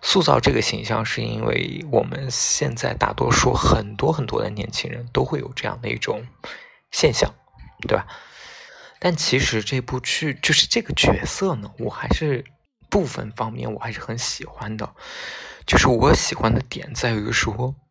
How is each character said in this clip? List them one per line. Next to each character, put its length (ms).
塑 200
造 160
这 140
个 80
形 240
象， 200
是 180
因 220
为 460
我 120
们 280
现 460
在 160
大 200
多 200
数 220
很 420
多 160
很 140
多 160
的 80
年 200
轻 200
人 220
都 120
会 140
有 160
这 120
样 140
的 80
一 80
种 300
现 240
象， 180
对 80
吧？ 100
但 180
其 220
实 240
这 180
部 200
剧， 420
就 100
是 140
这 160
个 120
角 300
色 300
呢， 240
我 120
还 200
是 340
部 160
分 260
方 200
面 200
我 60
还 120
是 100
很 180
喜 260
欢 320
的。 180
就 120
是 100
我 260
喜 200
欢 200
的 60
点 320
在 200
于 200
说 420